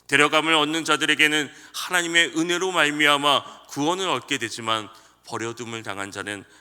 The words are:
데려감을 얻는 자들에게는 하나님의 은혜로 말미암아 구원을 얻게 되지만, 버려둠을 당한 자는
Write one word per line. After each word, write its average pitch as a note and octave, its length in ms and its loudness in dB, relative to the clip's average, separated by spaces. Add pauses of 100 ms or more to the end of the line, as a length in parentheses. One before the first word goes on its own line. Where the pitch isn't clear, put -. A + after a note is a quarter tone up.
데려감을 D3+ 480 4
얻는 D#3 300 0
자들에게는 D3+ 680 2 (240)
하나님의 E3+ 640 0
은혜로 F3 340 -2
말미암아 D3 960 2
구원을 F3 400 -2
얻게 C3+ 300 -4
되지만, A2+ 500 -4 (380)
버려둠을 A#2 560 -8
당한 G2 280 -10
자는 G2+ 320 -10 (180)